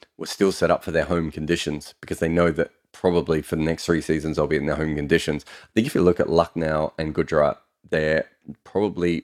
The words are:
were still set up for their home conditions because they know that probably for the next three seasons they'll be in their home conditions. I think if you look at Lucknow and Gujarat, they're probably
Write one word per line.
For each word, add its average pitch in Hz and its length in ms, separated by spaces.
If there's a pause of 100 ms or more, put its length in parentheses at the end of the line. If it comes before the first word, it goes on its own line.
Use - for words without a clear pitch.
(180)
were 82 80
still 98 260
set 85 180
up 82 140
for 87 80
their 80 140
home 82 260
conditions 76 680
because - 180
they 85 80
know 85 240
that 78 200 (200)
probably 82 500
for - 140
the 78 80
next 82 220
three 82 160
seasons 78 340
they'll 76 120
be 76 100
in 71 80
their 73 100
home 78 200
conditions. 73 500 (180)
I - 100
think 117 140
if - 80
you - 60
look 87 180
at - 100
Lucknow 80 680
and 78 180
Gujarat, 76 420 (320)
they're 78 360 (380)
probably 87 600